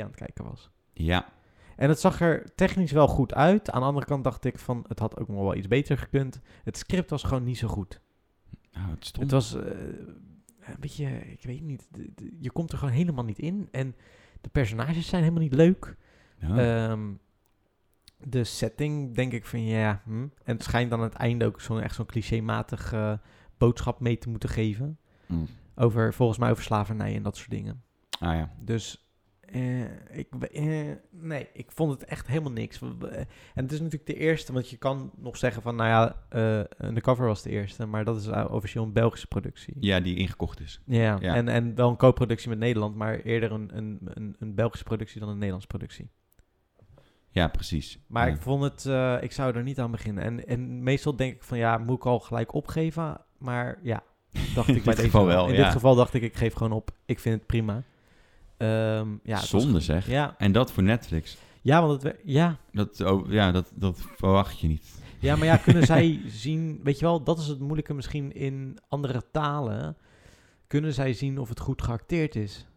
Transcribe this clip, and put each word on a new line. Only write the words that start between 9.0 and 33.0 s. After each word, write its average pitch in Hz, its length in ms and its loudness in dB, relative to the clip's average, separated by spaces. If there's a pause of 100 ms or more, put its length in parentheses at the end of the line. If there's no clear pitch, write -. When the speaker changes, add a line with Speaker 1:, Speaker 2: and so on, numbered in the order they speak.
Speaker 2:
stond - 180 -6
Speaker 1:
Het 139 80 -2
was, 131 240 2
eh, - 80 -6 (960)
een - 200 -16
beetje, 147 260 -8 (260)
ik - 120 -18
weet 127 180 -10
niet, 151 300 -10
de, - 240 -14
de, - 240 -16
je 131 120 -8
komt 165 200 -6
er 139 60 -6
gewoon 131 160 -2
helemaal 143 300 0
niet 110 160 -6
in. 185 320 -6
En 131 240 -6 (460)
de - 80 -16
personages 139 580 -2
zijn 180 160 0
helemaal 165 200 2
niet 143 120 0
leuk. 165 400 6 (480)
Speaker 2:
Oh. 90 160 2
Speaker 1:
Ehm, 113 400 2 (1160)
de 123 260 -2
setting, 139 720 -4
denk 127 160 0
ik 117 140 -6
van, 117 180 -6
ja, 110 420 0
hm. 113 60 -12 (100)
En 139 100 -10 (240)
het 110 80 -8
schijnt 120 260 0
dan 113 100 0
aan 113 60 0
het 110 80 -6
einde 120 320 0
ook 110 160 -2
zo'n, 110 200 -4
echt 110 140 -6
zo'n 113 100 -6
clichématige 110 1120 -4 (380)
boodschap - 420 2
mee 120 180 0
te - 120 -10
moeten 113 200 -6
geven. 117 480 -4 (280)
Speaker 2:
Mm. 82 220 -2 (280)
Speaker 1:
Over, 113 380 2
volgens 113 260 2
mij 117 120 2
over 113 120 0
slavernij 104 520 -2
en 107 80 -6
dat 104 140 -6
soort - 120 -18
dingen. 107 340 -8 (360)
Speaker 2:
Ah, 85 160 0
ja. 80 240 -4
Speaker 1:
Dus, - 480 -6 (340)
eh, 127 400 -4 (360)
ik, - 100 -10 (240)
eh, 151 400 -4 (200)
nee, 160 420 -10
ik - 180 -16
vond 156 200 0
het - 180 -10
echt - 180 -10
helemaal 147 240 -2
niks. 113 280 -8
We, 123 200 -10
we, - 80 -10